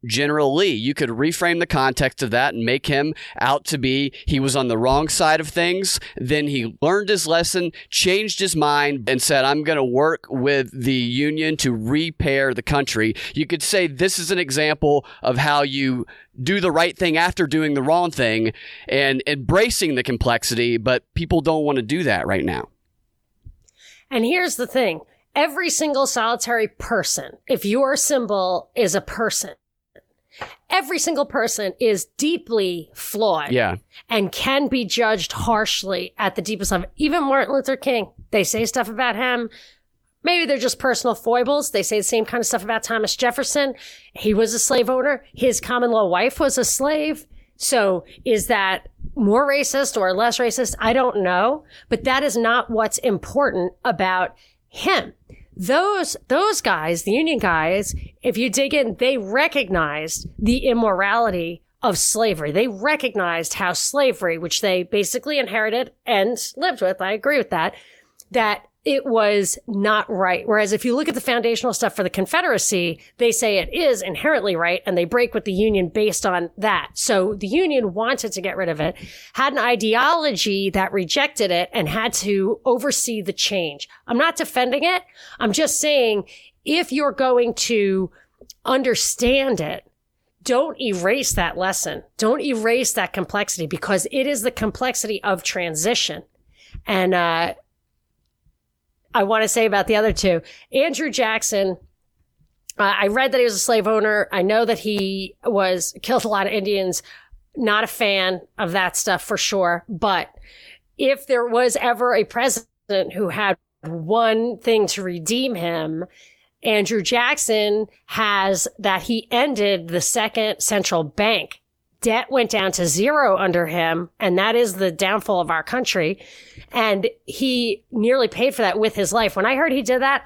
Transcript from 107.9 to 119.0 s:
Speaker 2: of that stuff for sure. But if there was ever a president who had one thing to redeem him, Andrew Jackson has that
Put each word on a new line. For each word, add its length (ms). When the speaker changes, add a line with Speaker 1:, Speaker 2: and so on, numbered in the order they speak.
Speaker 2:
of 140
that 220
stuff 280
for 120
sure. 540
But 400
if 260
there 220
was 300
ever 360
a 120
president 880
who 160
had 280
one 800
thing 280
to 140
redeem 540
him, 500
Andrew 400
Jackson 840
has 600
that 260